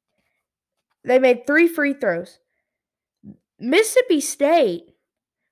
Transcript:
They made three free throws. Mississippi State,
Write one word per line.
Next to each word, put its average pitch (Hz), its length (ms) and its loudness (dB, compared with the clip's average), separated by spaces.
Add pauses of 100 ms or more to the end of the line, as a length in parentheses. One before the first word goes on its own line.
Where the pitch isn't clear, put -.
(1040)
They 254 120 2
made 247 300 2
three 330 220 2
free 294 240 -2
throws. 185 460 -6 (1160)
Mississippi 381 640 0
State, 277 640 -2 (680)